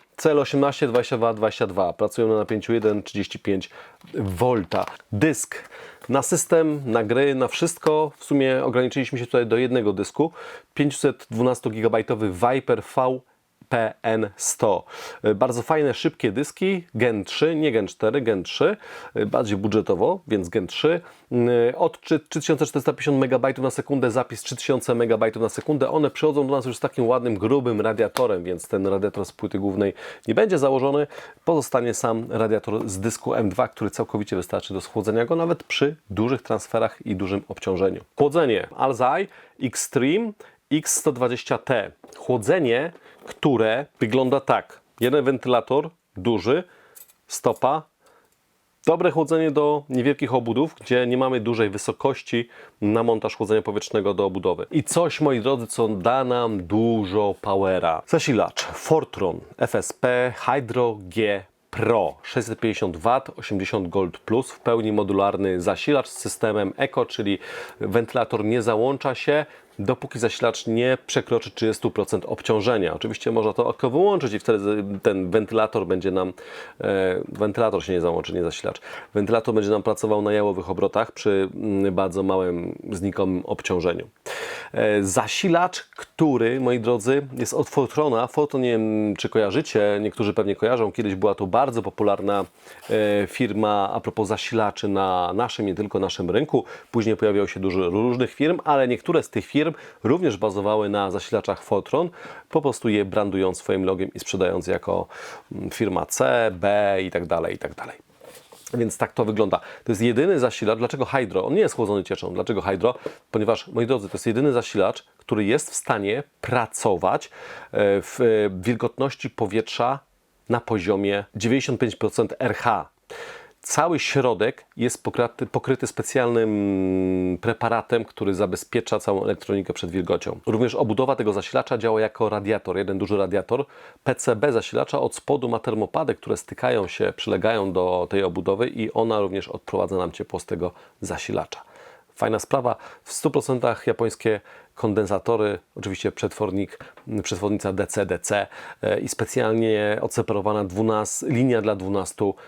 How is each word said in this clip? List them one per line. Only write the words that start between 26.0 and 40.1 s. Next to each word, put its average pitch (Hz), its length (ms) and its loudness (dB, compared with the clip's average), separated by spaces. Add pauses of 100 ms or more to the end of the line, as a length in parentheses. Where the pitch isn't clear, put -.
przychodzą 147 360 0
do 139 100 0
nas 127 100 -2
już 123 100 -4
z - 40 -16
takim 131 260 0
ładnym, 120 320 2
grubym 120 420 2
radiatorem, 107 640 2
więc 87 240 -6
ten 98 180 0
radiator 98 380 0
z - 80 -12
płyty - 260 -4
głównej 98 360 0 (340)
nie 110 60 0
będzie 196 240 4
założony. 139 480 2 (380)
Pozostanie 123 500 2
sam 113 360 -2
radiator 110 580 0
z 95 120 -6
dysku 113 340 -2
M 113 140 2
dwa, 110 200 0
który 104 220 -4
całkowicie 104 460 -4
wystarczy 95 380 -4
do 95 60 -4
schłodzenia 110 440 -2
go 165 120 0
nawet 165 260 -2
przy 147 340 0 (140)
dużych 113 320 0
transferach - 640 -2
i 104 100 -2
dużym 98 320 -2
obciążeniu. 92 520 -2 (160)
Chłodzenie 143 600 2
Alzai 135 520 0 (340)
Xtreme 147 680 0 (400)